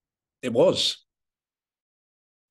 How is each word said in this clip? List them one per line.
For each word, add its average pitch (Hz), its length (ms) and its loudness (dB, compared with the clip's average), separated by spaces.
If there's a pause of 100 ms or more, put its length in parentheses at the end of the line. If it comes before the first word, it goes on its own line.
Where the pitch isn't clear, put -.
(420)
It 127 100 -8
was. 147 520 0 (1500)